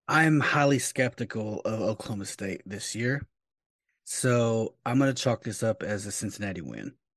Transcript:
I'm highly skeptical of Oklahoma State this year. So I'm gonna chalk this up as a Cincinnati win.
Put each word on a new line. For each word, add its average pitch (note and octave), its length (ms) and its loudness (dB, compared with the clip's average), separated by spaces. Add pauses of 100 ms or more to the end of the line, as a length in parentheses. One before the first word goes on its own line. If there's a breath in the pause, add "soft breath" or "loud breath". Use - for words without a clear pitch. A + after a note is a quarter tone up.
I'm D#3 340 6
highly C#3+ 400 4
skeptical A2+ 800 -4
of A2 200 -2
Oklahoma G2+ 440 -4
State F#2+ 420 -8
this G2 300 -8
year. B2 300 -2 (800)
So A#2 720 2 (100)
I'm B2 140 2
gonna C3+ 160 4
chalk A#2+ 300 0
this G#2+ 180 -6
up A2+ 220 0
as G2+ 200 -4
a G#2 60 -8
Cincinnati G2 520 -6
win. A1+ 320 -10 (220)